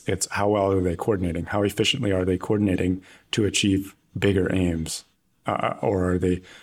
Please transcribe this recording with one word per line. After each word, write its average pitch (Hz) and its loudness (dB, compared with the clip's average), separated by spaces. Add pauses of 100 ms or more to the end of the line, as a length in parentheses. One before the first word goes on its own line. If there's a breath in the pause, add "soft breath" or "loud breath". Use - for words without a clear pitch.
it's - -2
how 101 0
well 98 2
are 95 2
they 87 0
coordinating? 87 -2
How 104 -2
efficiently 104 0
are 92 0
they 92 2
coordinating 92 0 (300 loud breath)
to 110 2
achieve 98 0 (220)
bigger 92 2
aims? 85 -2 (420)
Uh, - -2
or 92 0
are 90 2
they, 90 0 (220 loud breath)